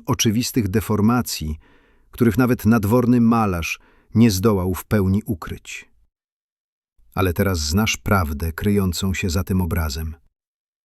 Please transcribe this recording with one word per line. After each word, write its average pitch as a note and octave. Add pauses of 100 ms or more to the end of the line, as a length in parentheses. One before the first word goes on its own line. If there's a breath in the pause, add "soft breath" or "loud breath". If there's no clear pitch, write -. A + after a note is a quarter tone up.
oczywistych A#2
deformacji, G#2 (540 soft breath)
których A2
nawet B2
nadworny A#2
malarz A2 (360 soft breath)
nie A2+
zdołał F#2+
w -
pełni G2
ukryć. - (1200)
Ale F2+
teraz F#2+
znasz E2+
prawdę E2
kryjącą G2
się F#2+
za F2
tym F#2+
obrazem. D#2+ (680)